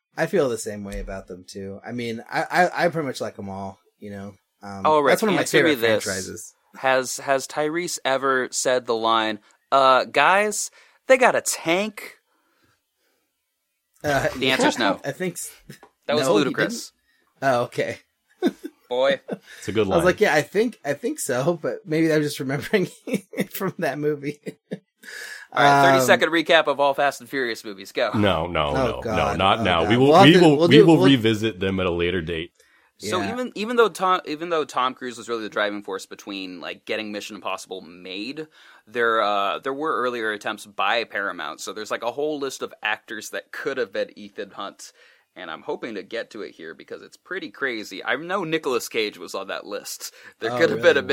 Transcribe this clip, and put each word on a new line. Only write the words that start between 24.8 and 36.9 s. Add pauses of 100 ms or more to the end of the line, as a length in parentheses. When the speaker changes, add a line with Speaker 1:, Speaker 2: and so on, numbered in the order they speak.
Speaker 2:
All
right, (100)
Speaker 1:
Um,
Speaker 2:
thirty-second
recap
of
all
Fast
and
Furious
movies.
Go.
Speaker 3:
No,
no,
Speaker 1:
Oh,
Speaker 3:
no, (120)
no,
Speaker 1:
God.
Speaker 3:
not
Speaker 1:
Oh,
Speaker 3:
now.
Speaker 1:
God.
Speaker 3:
We
will,
Speaker 1:
We'll
have
Speaker 3:
we
Speaker 1:
to,
Speaker 3:
will,
Speaker 1:
we'll
Speaker 3:
we
Speaker 1:
do,
Speaker 3:
will
Speaker 1:
we'll
Speaker 3:
revisit
them
at
a
later
date. (480)
Speaker 2:
So
Speaker 1:
Yeah.
Speaker 2:
even,
even
though
Tom,
even
though
Tom
Cruise
was
really
the
driving
force
between,
like,
getting